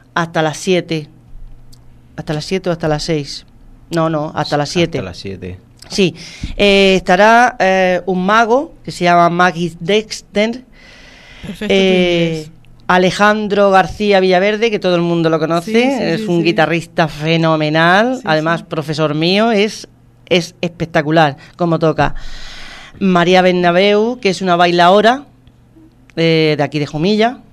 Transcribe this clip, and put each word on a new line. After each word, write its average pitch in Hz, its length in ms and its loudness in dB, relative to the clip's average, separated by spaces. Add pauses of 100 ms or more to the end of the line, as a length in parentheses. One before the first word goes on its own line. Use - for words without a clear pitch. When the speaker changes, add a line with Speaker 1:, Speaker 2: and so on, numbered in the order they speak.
(140)
Speaker 1:
hasta 165 280 -2
las 151 160 -2
siete. 170 500 -2 (1080)
¿Hasta 131 160 -10
las 151 140 -6
siete 185 220 -4
o 175 40 0
hasta 165 160 -4
las 151 160 -2
seis? 147 420 -6 (480)
No, 160 160 0
no, 156 240 -4
hasta 147 220 -4
las 143 140 -2
siete. 165 280 -2
Speaker 2:
Hasta 95 120 -8
las 87 80 -16
siete. 92 400 -12 (300)
Speaker 1:
Sí. 185 280 -2 (400)
Eh, 196 400 4
estará, 214 640 4
eh, 190 460 0
un 185 200 -2
mago 233 480 0 (100)
que 165 60 -10
se 175 140 -6
llama 175 260 4
Magis 170 480 -2
Dexter. 214 840 -4 (800)
Speaker 3:
Perfecto, 208 260 -12
tu 196 40 0
Speaker 1:
Eh, 180 560 2 (120)
Speaker 3:
inglés. 156 100 -16 (380)
Speaker 1:
Alejandro 202 840 2
García 190 480 2
Villaverde, 196 500 2
que 208 120 -2
todo 180 160 0
el 170 60 0
mundo 170 280 0
lo 160 80 0
conoce, 170 340 -2
Speaker 3:
Sí, 226 80 2
sí, 247 220 0
Speaker 1:
es 165 200 -4
Speaker 3:
sí, 214 40 -6
Speaker 1:
un 170 120 0
Speaker 3:
sí. 170 80 0
Speaker 1:
guitarrista 165 600 0
fenomenal, 160 1120 0
Speaker 3:
Sí, 254 80 -14
Speaker 1:
además 160 380 -2
Speaker 3:
sí. - 60 -18
Speaker 1:
profesor 151 460 -4
mío, 196 380 0
es, 202 340 -2 (420)
es - 320 -2
espectacular 160 760 0 (180)
cómo 170 240 -2
toca. 151 380 0 (840)
María 185 440 4
Bernabeu, 190 800 2
que 196 100 0
es 180 120 -6
una 180 140 2
bailaora, 185 720 4 (880)
eh, 160 420 2
de 147 60 -2
aquí 143 160 -4
de 143 60 -4
Jumilla. 214 520 0 (140)